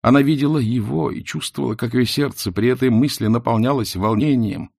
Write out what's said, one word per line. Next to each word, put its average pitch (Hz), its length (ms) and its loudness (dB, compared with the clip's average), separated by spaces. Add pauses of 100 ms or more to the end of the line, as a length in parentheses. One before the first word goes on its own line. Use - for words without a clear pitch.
Она 135 200 4
видела 143 360 2
его 113 540 -2
и 78 120 -10
чувствовала, - 520 -6
как 117 180 -6
ее 123 120 2
сердце - 460 -4
при 107 180 0
этой 127 200 2
мысли 117 380 2
наполнялось 117 680 0
волнением 107 840 0